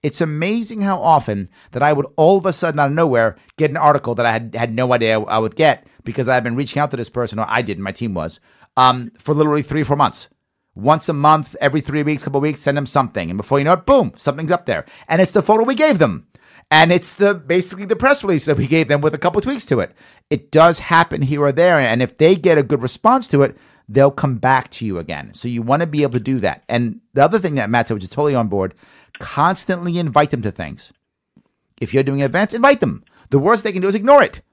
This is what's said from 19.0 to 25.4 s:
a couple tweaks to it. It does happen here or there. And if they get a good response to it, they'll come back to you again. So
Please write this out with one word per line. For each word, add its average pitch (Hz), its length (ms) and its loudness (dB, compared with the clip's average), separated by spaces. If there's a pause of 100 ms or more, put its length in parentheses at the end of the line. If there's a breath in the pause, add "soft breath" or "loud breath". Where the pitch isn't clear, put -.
a 151 40 -8
couple 175 220 0
tweaks 254 260 -6
to 123 140 0
it. - 140 -6 (360 soft breath)
It - 220 -4
does 165 280 6
happen 170 420 0
here 143 200 -2
or 143 120 2
there. 165 260 4
And 120 220 2
if - 160 -4
they 170 180 4
get 165 220 2
a 143 60 2
good 123 180 -2
response 226 480 0
to 139 140 4
it, - 120 -2 (320 soft breath)
they'll 135 240 4
come 135 260 -2
back 127 340 0
to - 140 -10
you 95 120 -6
again. 73 360 -10
So - 140 -10